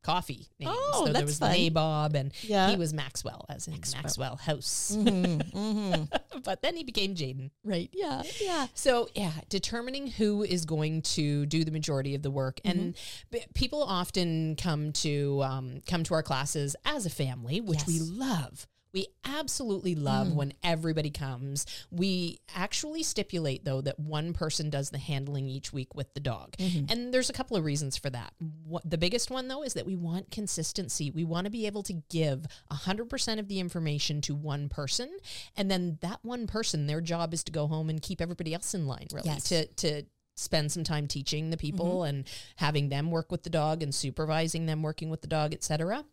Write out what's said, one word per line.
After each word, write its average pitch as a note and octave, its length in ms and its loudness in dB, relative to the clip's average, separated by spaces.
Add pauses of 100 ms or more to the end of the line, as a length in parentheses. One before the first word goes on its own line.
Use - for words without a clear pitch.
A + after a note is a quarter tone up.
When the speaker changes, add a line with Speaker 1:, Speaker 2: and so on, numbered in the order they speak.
Speaker 1:
coffee D#3+ 460 -2 (120)
names. F#4 160 -2
Speaker 2:
Oh, C#5 220 0
Speaker 1:
So F4 60 4
there - 100 4
Speaker 2:
that's - 100 4
Speaker 1:
was D3 140 0
Speaker 2:
fun. G#3+ 180 4
Speaker 1:
Nabob D#3 600 4
and C#3 260 -2
Speaker 2:
Yeah. G3 260 4
Speaker 1:
he G3+ 80 6
was E3 160 0
Maxwell, - 560 -6
as - 180 -8
in D#3 80 -8
Speaker 2:
Maxwell. C#3 280 -4
Speaker 1:
Maxwell C3+ 340 -2
House. - 580 0
Speaker 2:
Mm-hmm, F3+ 640 4
mm-hmm. G3+ 460 2 (340)
Speaker 1:
<laughs> B3+ 60 -12
But F#3+ 160 -4
then E4+ 160 0
he E4 80 -6
became G3+ 300 0
Jaden. C3+ 360 -6 (140)
Speaker 2:
Right. G#3 300 0
Yeah. F4 280 -2 (160)
Yeah. E4+ 360 0
Speaker 1:
So, A#3+ 400 4
yeah, F3+ 180 0 (160)
determining B3 600 -2
who G#3 340 4
is F3 240 2
going D#3 360 2
to D3 440 2
do D#3+ 180 4
the D#3 60 0
majority C#3 440 0
of C#3+ 80 -2
the C#3 100 0
work. C3 300 -2
And F3+ 160 2
Speaker 2:
Mm-hmm. F3 120 2 (400)
Speaker 1:
b-, A#3 140 -4 (100)
people D4 280 2
often E3+ 760 2
come D3+ 360 0
to, C#3+ 520 2
um, C3 420 -4
come E3 180 2
to F3 100 0
our D#3+ 80 4
classes C#3+ 640 0
as C4+ 220 0
a D#3 40 0
family, C3 520 -2
which D#3 240 0
we E3+ 80 4
Speaker 2:
Yes. D#3+ 160 2
Speaker 1:
love. G3+ 560 -2 (280)
We F#3+ 120 0 (180)
absolutely B3+ 720 0
love C#3+ 340 2
Speaker 2:
Mm. E3+ 60 2
Speaker 1:
when C#3+ 180 2 (100)
everybody D#3+ 460 2
comes. C#3 560 -4 (260)
We F3+ 500 0 (140)
actually D4+ 480 -2
stipulate, E3 640 0
though, C3+ 160 0
that C#3 180 -2
one D#3 360 -2
person D#3 340 0
does C#3 220 0
the C#3 80 -4
handling C#3 500 -2
each C3+ 240 -6
week C3 220 -6
with C#3 180 -6
the D3 80 -8
dog. B2+ 380 -6
Speaker 2:
Mm-hmm. F3+ 340 2
Speaker 1:
And B3 220 0
there's B3+ 160 6
a - 20 -6
couple B3+ 240 -2
of E3 80 4
reasons C#3+ 320 0
for C#3 140 -2
that. B2 240 -8 (320)
Wha-, D#3+ 180 -4
the E3 140 0
biggest G#3 320 4
one, B3+ 180 -4
though, C4+ 140 -4
is C4+ 100 -4
that B2+ 140 -2
we F#3+ 100 -2
want F3 340 -2
consistency. D#3+ 800 -2
We D#3 140 0
wanna E3+ 240 0
be A3 180 -2
able G#3 180 -2
to G3 100 -6 (160)
give D3+ 340 2 (260)
a D3+ 40 -2
hundred G3+ 340 -2
percent A#3+ 320 0
of G3+ 80 -6
the F#3+ 120 0
information D3+ 600 0
to C#3+ 140 -2
one C#3+ 340 -2
person, D#3 400 -2 (480)
and G3 140 2
then F3+ 320 2
that F3+ 200 -4
one A#3+ 240 -4
person, - 400 0
their D3+ 140 0
job E3+ 320 0
is E3+ 120 -2
to - 60 -8
go D3 180 0
home D#3 200 0
and D#3 140 -2
keep - 180 -6
everybody E3+ 320 -2
else - 220 -4
in E3 120 0
line, - 240 -6
really, - 200 -6
Speaker 2:
Yes. C#3+ 140 -4
Speaker 1:
to, D#3+ 240 4
to D3+ 340 -2 (340)
spend D3+ 340 0
some E3 140 -2
time D3 240 0
teaching D3+ 400 -2
the D#3+ 80 0
people F3 440 0
Speaker 2:
Mm-hmm. D#3+ 100 0
Speaker 1:
and C#3 180 -4 (280)
having D3 340 2
them C#3+ 200 2
work E3 220 0
with F3 120 -4
the - 40 -6
dog D#3+ 340 4
and C#3+ 120 -2
supervising D#3+ 720 0
them D#3 160 0
working D#3 260 -2
with D#3+ 140 -4
the - 60 -10
dog, D#3 260 2
et - 100 -6
cetera. F3+ 480 0